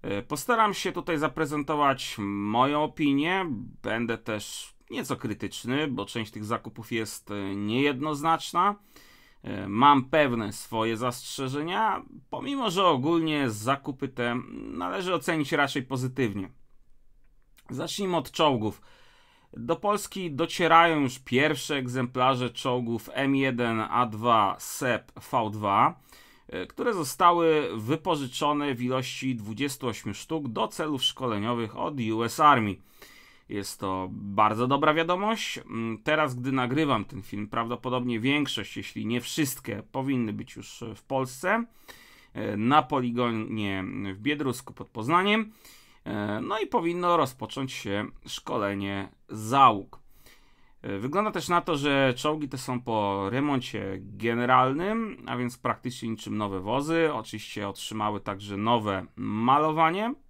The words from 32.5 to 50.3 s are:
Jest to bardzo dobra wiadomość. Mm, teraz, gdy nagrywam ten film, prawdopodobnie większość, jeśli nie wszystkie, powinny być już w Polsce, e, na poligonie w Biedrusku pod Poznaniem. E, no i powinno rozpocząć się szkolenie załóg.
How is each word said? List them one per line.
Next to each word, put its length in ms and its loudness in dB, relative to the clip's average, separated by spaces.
Jest 300 -8
to 320 -4
bardzo 560 2
dobra 260 4
wiadomość. 640 0
Mm, 460 -6
teraz, 320 2
gdy 160 -4
nagrywam 540 2
ten 160 -12
film, 260 -8
prawdopodobnie 720 -2
większość, 580 0
jeśli 280 -8
nie 160 0
wszystkie, 680 -4
powinny 420 -2
być 220 -10
już 280 -14
w 80 -20
Polsce, 600 -2
e, 240 -4
na 260 6
poligonie 1000 -2
w 60 -12
Biedrusku 540 -2
pod 140 -14
Poznaniem. 640 2
E, 380 -4
no 180 -4
i 80 -2
powinno 500 2
rozpocząć 540 -2
się 360 -4
szkolenie 800 -2
załóg. 720 4